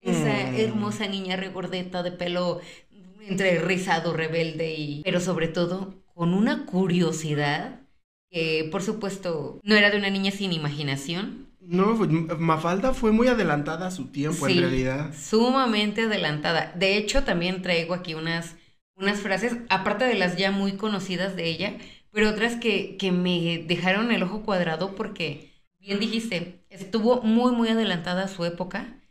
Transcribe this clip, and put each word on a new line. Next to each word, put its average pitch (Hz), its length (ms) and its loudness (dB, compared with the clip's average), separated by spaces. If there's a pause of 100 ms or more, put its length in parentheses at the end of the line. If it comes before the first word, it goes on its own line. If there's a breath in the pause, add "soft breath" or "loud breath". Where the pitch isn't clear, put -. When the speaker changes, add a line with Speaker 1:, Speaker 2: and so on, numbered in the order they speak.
Speaker 1:
Esa 156 520 0
Speaker 2:
Mm. - 40 -2
Speaker 1:
hermosa 214 520 -2
niña 190 280 -4
regordeta 180 640 -6
de 175 100 -2
pelo 175 480 -2 (680 loud breath)
entre 185 320 2
rizado, 175 540 0
rebelde 160 600 -2
y, 147 300 -6
pero 180 160 2
sobre 165 280 0
todo 180 540 -4 (120)
con 175 200 0
una 254 320 2
curiosidad 160 1120 0 (500)
que, 160 400 -2
por 180 120 -4
supuesto, 175 800 -4
no 208 140 6
era 208 140 8
de 208 80 2
una 196 120 0
niña 196 220 0
sin 196 200 -2
imaginación. 147 960 -4 (100)
Speaker 2:
No, 190 380 2
fue, 208 100 2
M-, 160 300 2
Mafalda 170 580 2
fue 220 160 2
muy 220 160 6
adelantada 165 600 0
a - 20 -4
su 135 220 -8
tiempo, 151 340 -2
en 180 80 4
Speaker 1:
Sí, - 20 6
Speaker 2:
realidad. 139 560 0
Speaker 1:
sumamente 226 920 2
adelantada. 160 720 0
De 190 200 4
hecho, 208 280 2
también 185 380 0
traigo 175 320 0
aquí 175 200 -8
unas, 165 420 -6 (400 soft breath)
unas 202 240 0
frases, 208 360 0 (120)
aparte 202 380 2
de 240 80 2
las 180 220 0
ya 196 140 2
muy 196 260 0
conocidas 185 600 -4
de 170 120 -6
ella, 170 280 -4 (340 loud breath)
pero 214 200 2
otras 226 260 0
que, 196 400 -2
que 190 160 0
me 170 540 0
dejaron 185 460 0
el 190 100 2
ojo 196 200 -4
cuadrado 180 520 0
porque, 160 580 -8 (260)
bien 202 220 -4
dijiste, 220 680 -4
estuvo 226 520 2
muy, 233 300 6
muy 233 160 2
adelantada 190 560 2
a 190 40 -4
su 180 160 -4
época. 180 560 -6 (100)